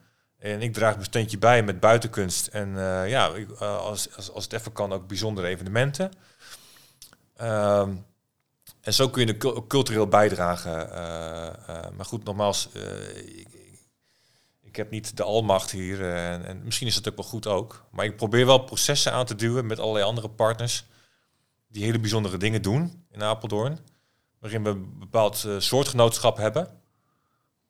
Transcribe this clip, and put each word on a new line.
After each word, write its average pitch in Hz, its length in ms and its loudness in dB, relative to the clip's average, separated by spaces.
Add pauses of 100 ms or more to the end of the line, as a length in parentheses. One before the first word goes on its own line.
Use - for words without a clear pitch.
(380)
En 104 240 -6
ik 117 120 -4
draag 107 200 4
mijn 98 120 -8
steentje 110 320 -2
bij 117 260 8
met 98 160 -2
buitenkunst. 110 680 2
En, 104 200 -6 (100)
eh, 95 320 -2
ja, 117 180 2
ik, 98 240 -8
eh, 104 260 -6
als, 98 380 -6
als, 98 180 -14
als 101 100 -10
het - 100 -8
even 110 180 -8
kan, 101 220 -4
ook 92 140 -8
bijzondere 98 400 -4
evenementen. 113 640 -2 (1200)
Ehm, 104 600 2 (840)
en - 120 -2
zo 131 160 6
kun 123 120 0
je 117 60 6
de 110 100 -2
cul-, 117 300 -2
cultureel 113 400 2
bijdragen. 87 840 2
Eh, 82 540 -8
eh, 82 480 -14
maar 95 100 -12
goed, 110 180 -10
nogmaals, 101 500 0
eh, 50 440 -12
ik, 50 360 -18
ik, 50 260 -20 (840)
ik - 140 -20
heb 107 160 -6
niet - 260 -8
de 104 60 -2
almacht 101 480 2
hier. 95 300 -6
Eh, 87 320 -4
en, 87 120 -8
en 92 180 -12
misschien - 240 -6
is 110 80 0
het 104 140 -4
ook - 60 -6
wel 98 100 -10
goed 110 220 -8
ook. 104 440 -2
Maar - 140 -2
ik 104 100 -4
probeer 120 300 4
wel 131 140 10
processen - 520 0
aan 123 140 0
te 113 100 -6
duwen 117 300 0
met 110 140 -4
allerlei 107 260 0
andere 113 240 -2
partners. 113 560 0 (840)
Die 107 160 -6
hele 117 160 2
bijzondere 107 380 0
dingen 107 240 0
doen 135 500 0
in 104 120 -8
Apeldoorn. 110 560 -2 (600)
Waarin 107 240 -6
we 107 60 0
een 98 300 -6
bepaald, 104 480 0
eh, 101 100 -2
soortgenootschap 117 800 4
hebben. 107 300 0 (1040)